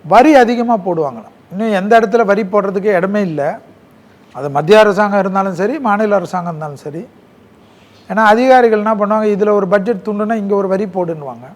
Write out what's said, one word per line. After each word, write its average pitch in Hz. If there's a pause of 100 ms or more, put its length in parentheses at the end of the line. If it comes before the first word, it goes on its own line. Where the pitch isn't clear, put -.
(120)
வரி 262 (120)
அதிகமா 233 (120)
போடுவாங்களாம். 143 (180)
இன்னும் 214
எந்த 208
இடத்துல 226
வரி 202
போடுறதுக்கே 202
இடமே 196
இல்ல. 151 (960)
அது 139
மத்திய 160
அரசாங்கம் 202
இருந்தாலும் 190
சரி, 220 (120)
மாநில 208
அரசாங்கம் 175
இருந்தாலும் 151
சரி. 151 (1080)
ஏன்னா 202 (100)
அதிகாரிகள் 240
என்ன 220
பண்ணுவாங்க, 214
இதுல 208
ஒரு 185
பட்ஜெட் 202
துண்டுனா 214
இங்க 196
ஒரு 190
வரி 196 (100)
போடுன்னுவாங்க. 147